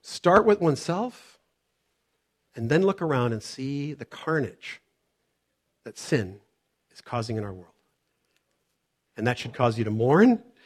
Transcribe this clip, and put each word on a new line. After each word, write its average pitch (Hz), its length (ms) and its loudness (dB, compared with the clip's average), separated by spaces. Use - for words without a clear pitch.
Start 196 440 4
with 208 140 4
oneself 175 800 -4
and 113 120 -6
then 160 140 4
look 190 180 0
around 131 300 0
and 110 100 -6
see 143 520 -8
the - 100 -16
carnage - 760 -6
that 110 140 -18
sin 101 420 -4
is - 100 -20
causing 113 360 -6
in 107 60 -6
our 101 100 -10
world. 90 200 -20
And 110 80 -6
that 120 140 -2
should 120 140 -12
cause 117 260 0
you 117 40 -2
to 107 60 -2
mourn, 151 540 4